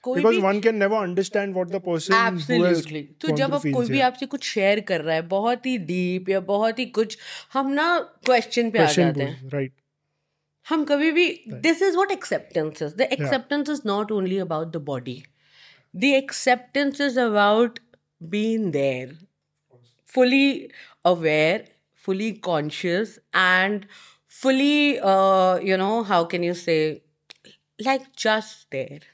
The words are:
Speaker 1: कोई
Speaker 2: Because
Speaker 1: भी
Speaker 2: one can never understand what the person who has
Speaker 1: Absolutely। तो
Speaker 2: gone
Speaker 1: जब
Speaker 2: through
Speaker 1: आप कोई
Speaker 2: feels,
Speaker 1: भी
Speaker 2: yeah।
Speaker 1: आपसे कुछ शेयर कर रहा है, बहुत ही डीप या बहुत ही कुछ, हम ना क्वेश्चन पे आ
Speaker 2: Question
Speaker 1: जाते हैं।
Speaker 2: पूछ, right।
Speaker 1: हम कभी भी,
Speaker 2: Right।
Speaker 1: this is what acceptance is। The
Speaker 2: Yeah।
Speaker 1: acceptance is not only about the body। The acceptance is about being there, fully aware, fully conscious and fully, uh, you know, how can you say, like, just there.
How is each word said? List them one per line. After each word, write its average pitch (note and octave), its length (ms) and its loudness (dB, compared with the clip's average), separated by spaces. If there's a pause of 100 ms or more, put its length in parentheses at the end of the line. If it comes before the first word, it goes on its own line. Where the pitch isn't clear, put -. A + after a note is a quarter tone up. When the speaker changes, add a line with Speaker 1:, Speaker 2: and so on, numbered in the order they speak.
Speaker 1:
कोई B3+ 180 -2
Speaker 2:
Because A3+ 200 4
Speaker 1:
भी G3 100 2
Speaker 2:
one G3+ 140 -2
can A3 180 2
never G#3 140 2 (100)
understand G3 420 -2
what F#3 180 -4
the F#3+ 200 -6
person E3+ 240 -2
who A3+ 180 4
has F#3 40 -2
Speaker 1:
Absolutely। D#3+ 720 0 (180)
तो D#4 60 -4
Speaker 2:
gone D#3 100 0
Speaker 1:
जब C4+ 80 2
Speaker 2:
through C4+ 80 -2
Speaker 1:
आप C#4+ 80 0
कोई - 100 -2
Speaker 2:
feels, A#3+ 160 0
Speaker 1:
भी - 60 -2
Speaker 2:
yeah। C4 140 4
Speaker 1:
आपसे C4 180 -2
कुछ C#4 180 -10
शेयर G3+ 360 2
कर F3+ 220 -4
रहा D#3+ 140 0
है, D#3+ 60 0
बहुत G#3+ 440 -2
ही B3+ 120 -2
डीप F3+ 520 -4
या F#3+ 100 2
बहुत G#3 400 0
ही B3+ 60 -2
कुछ, A3 320 -4 (360)
हम C4+ 180 -2
ना D#4+ 280 0
क्वेश्चन A#3 720 -2
पे - 80 -2
आ - 20 4
Speaker 2:
Question D#3+ 240 2
Speaker 1:
जाते D3 160 -2
हैं। C3+ 220 -8
Speaker 2:
पूछ, - 100 -14
right। C#3 160 -4 (1000)
Speaker 1:
हम D#4 160 0
कभी D4 260 2
भी, E4 380 0
Speaker 2:
Right। - 160 -8
Speaker 1:
this E4 180 2
is F#4 120 2
what G4 240 0
acceptance D#3 640 -4
is। D#3 120 -8
The - 140 0
Speaker 2:
Yeah। C4+ 100 -2
Speaker 1:
acceptance C#4+ 560 -2
is - 100 -8
not G#3 260 -2
only F#3+ 320 -2
about E3 320 -6
the D3 140 -6
body। B2+ 280 -8 (760)
The C4+ 260 2
acceptance C4+ 800 -2
is C4 160 0
about A3 540 4 (580)
being A3 340 -2
there, C#3 460 -2 (1080)
fully C4+ 420 4 (460)
aware, D#3+ 540 2 (500)
fully G3+ 240 -2 (160)
conscious E3+ 580 -2 (280)
and F#3 440 2 (640)
fully, C#4+ 560 2
uh, F#3+ 680 4
you F#3+ 120 2
know, G#3+ 260 -2
how F#3+ 200 2 (100)
can F3 160 -4
you F3 80 -4 (100)
say, D#3 380 0 (800)
like, C4 320 -2
just - 560 -4
there. C#3 280 -8 (140)